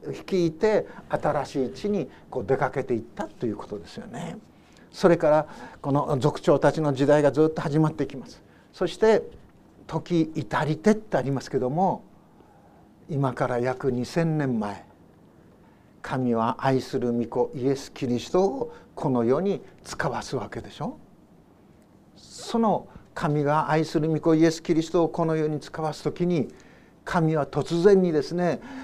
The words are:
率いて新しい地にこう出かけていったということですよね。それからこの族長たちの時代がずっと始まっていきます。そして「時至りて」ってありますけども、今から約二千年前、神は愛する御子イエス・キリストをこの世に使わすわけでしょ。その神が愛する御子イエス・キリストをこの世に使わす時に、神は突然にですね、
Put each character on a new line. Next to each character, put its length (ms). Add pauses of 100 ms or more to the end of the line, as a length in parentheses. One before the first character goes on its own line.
率 300
い 160
て 340 (220)
新 360
し 220
い 60
地 180
に 180 (220)
こ 120
う 40
出 100
か 140
け 140
て 100
い 40
っ 20
た 260
と 180
い 60
う 60
こ 100
と 100
で 120
す 80
よ 100
ね。 320 (540)
そ 160
れ 80
か 120
ら 180 (360)
こ 80
の 280
族 220
長 200
た 100
ち 100
の 120
時 160
代 120
が 120
ず 140
っ 40
と 100
始 200
ま 80
っ 40
て 120
い 20
き 100
ま 100
す。 140 (320)
そ 140
し 100
て 280 (640)
「時 480
至 280
り 120
て」 160
っ 20
て 220
あ 60
り 100
ま 80
す 100
け 80
ど 100
も、 360 (1080)
今 220
か 160
ら 100
約 320
二 160
千 320
年 220
前、 260 (1120)
神 360
は 240
愛 200
す 200
る 120
御 120
子 320
イ 100
エ 80
ス・ 180
キ 140
リ 140
ス 100
ト 140
を 280 (220)
こ 160
の 140
世 160
に 220 (200)
使 260
わ 140
す 140
わ 120
け 120
で 100
し 100
ょ。 160 (1200)
そ 440
の 260 (280)
神 280
が 280
愛 140
す 140
る 100
御 120
子 160
イ 80
エ 80
ス・ 100
キ 120
リ 80
ス 100
ト 120
を 40
こ 160
の 100
世 140
に 100
使 240
わ 100
す 120
時 200
に、 240 (560)
神 300
は 120
突 360
然 180
に 120
で 100
す 100
ね、 280 (240)